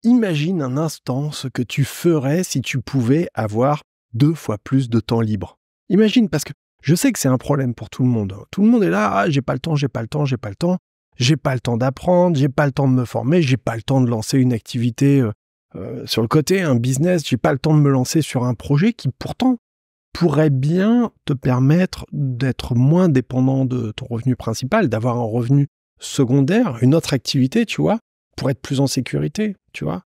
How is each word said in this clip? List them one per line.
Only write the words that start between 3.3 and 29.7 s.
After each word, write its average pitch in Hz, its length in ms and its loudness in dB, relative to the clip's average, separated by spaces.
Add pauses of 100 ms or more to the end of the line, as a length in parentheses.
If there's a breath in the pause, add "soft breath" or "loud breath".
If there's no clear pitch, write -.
avoir 117 480 -2 (320)
deux 143 180 4
fois 127 240 -6
plus 131 320 -2
de 113 120 0
temps 117 200 -2
libre. 107 380 -4 (320)
Imagine, 208 400 4
parce 156 140 -4
que - 100 -16 (280)
je 135 120 2
sais 262 180 2
que 196 60 -6
c'est 139 100 0
un 127 80 2
problème 131 380 -2
pour - 160 -14
tout - 140 -2
le 127 40 4
monde. 104 260 -2 (160)
Tout 190 120 -2
le 214 60 6
monde 233 160 4
est 170 40 2
là, « 196 260 0
Ah, 196 140 2
j'ai 139 140 0
pas 143 100 -4
le 131 60 -4
temps, 156 180 -2
j'ai 139 120 0
pas 120 120 -6
le 117 80 -6
temps, 151 160 -2
j'ai 131 140 -2
pas - 100 -10
le 101 60 -10
temps. 180 240 0 (400)
J'ai 131 180 4
pas 139 160 -2
le 123 80 -2
temps 120 160 -2
d'apprendre, 175 600 2
j'ai 143 100 2
pas 139 160 0
le 139 80 0
temps 139 160 0
de 127 60 4
me 127 100 2
former, 123 380 0
j'ai 131 160 2
pas 113 180 -6
le 110 60 -10
temps 135 180 0
de 123 80 2
lancer 120 300 0
une 127 160 2
activité, 123 680 0
euh, 113 100 0 (460)
euh, 110 300 -10
sur - 160 -2
le 117 60 0
côté, 180 340 2
un 143 140 2
business, 131 500 0
j'ai 127 100 0
pas 156 160 0
le 135 60 -2
temps 156 180 2
de 151 40 6
me 143 100 4
lancer 135 320 2
sur 123 220 -2
un 123 100 0
projet 151 400 0
qui - 160 -6
pourtant - 480 -2 (560)
pourrait 156 340 2
bien 185 640 2 (140)
te 147 80 0
permettre 139 800 0
d'être 127 600 -4
moins 160 360 4
dépendant 131 560 0
de 120 240 -4
ton - 160 -12
revenu 120 300 -2
principal, 135 520 -2
d'avoir 117 300 -2
un 117 120 -4
revenu 123 360 2 (340)
secondaire, 139 800 0
une 127 140 4
autre 165 180 0
activité, 147 540 0
tu - 160 -6
vois, 185 160 2 (400)
pour 127 100 -2
être 135 140 -4
plus 135 180 -2
en 139 60 2
sécurité. » 151 680 -4 (240)